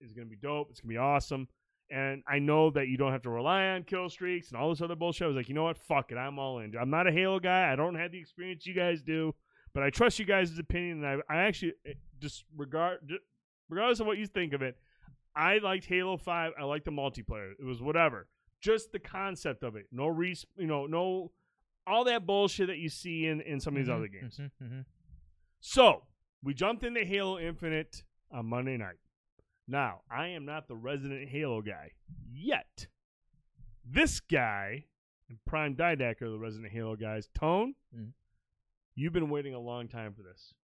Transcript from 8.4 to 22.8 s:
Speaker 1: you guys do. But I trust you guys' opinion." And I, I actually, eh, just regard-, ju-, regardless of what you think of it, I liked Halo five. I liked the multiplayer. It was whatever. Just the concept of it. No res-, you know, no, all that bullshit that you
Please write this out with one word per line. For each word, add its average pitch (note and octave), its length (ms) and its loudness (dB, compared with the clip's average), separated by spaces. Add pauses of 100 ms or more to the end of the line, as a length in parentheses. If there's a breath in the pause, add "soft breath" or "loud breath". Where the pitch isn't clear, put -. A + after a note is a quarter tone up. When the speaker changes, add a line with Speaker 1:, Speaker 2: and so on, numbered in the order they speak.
Speaker 1:
you F#3 60 -8
guys F3 300 2
do. D#3+ 320 0 (400 soft breath)
But C#3 80 0
I C#3 80 4
trust A#3 280 4
you A3 60 -4
guys' F#3 340 2
opinion." E3+ 460 -2
And C#3 240 -2
I, D3+ 60 0
I E3+ 80 4
actually, F#3+ 320 0 (120)
eh, - 60 -12 (260)
just C#3+ 260 -10 (120)
regard-, D#3+ 500 -2
ju-, E3+ 120 -6 (500)
regardless A3 320 2
of G#3+ 60 0
what G#3+ 100 2
you G#3+ 100 -4
think F3 280 -2
of C#3 80 0
it, B2+ 120 -2 (640 soft breath)
I F3+ 220 6
liked F#3+ 260 0
Halo F#3 320 0
five. E3 420 -2
I D3 60 -6
liked D3 220 -2
the D#3+ 60 -6
multiplayer. A#2+ 680 -6
It C#3 60 -12
was B2 160 -6
whatever. D3 440 2 (360)
Just A3 300 2
the G#3 80 -6
concept F#3+ 640 -6
of A2 120 -6
it. G2+ 160 -14
No C3 160 -2
res-, E3+ 380 -2 (100)
you F#3 100 -4
know, C#3+ 200 0
no, F3+ 440 0 (560)
all A3+ 180 4
that A#3 200 2
bullshit G3 440 4
that F3+ 100 -4
you E3 100 -4